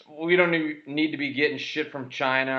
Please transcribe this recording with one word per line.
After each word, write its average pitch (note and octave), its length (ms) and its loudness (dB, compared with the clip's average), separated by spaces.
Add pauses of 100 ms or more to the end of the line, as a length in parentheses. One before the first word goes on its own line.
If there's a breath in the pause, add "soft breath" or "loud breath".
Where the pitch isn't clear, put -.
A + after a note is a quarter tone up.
(200)
we E3+ 160 2
don't F3 200 6
e-, D#3 220 -2 (100)
need D3+ 240 0
to C#3+ 60 -6
be C#3 160 -4
getting C#3+ 260 0
shit D3+ 320 -4
from C3 180 -8
China C3 500 2